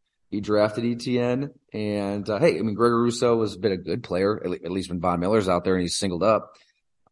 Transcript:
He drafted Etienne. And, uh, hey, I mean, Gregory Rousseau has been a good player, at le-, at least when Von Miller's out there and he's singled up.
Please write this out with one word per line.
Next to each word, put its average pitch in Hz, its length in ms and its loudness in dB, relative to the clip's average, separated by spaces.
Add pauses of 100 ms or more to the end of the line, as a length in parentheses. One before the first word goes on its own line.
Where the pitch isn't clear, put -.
(300)
He 101 100 -4
drafted 104 440 2
Etienne. 123 680 -2 (220)
And, 104 560 -4
uh, 107 100 0
hey, 139 200 4
I 92 40 -2
mean, 110 120 -2
Gregory 117 280 4
Rousseau 120 400 2
has 95 140 -4
been 98 160 0
a 95 40 0
good 92 260 -6
player, 98 400 0
at 90 60 -4
le-, 90 160 -6
at 85 60 -6
least 90 180 -4
when 90 120 -6
Von 87 200 0
Miller's 98 280 2
out 87 160 2
there 95 100 2
and 90 80 2
he's 85 140 -2
singled 87 260 -2
up. 104 300 2 (600)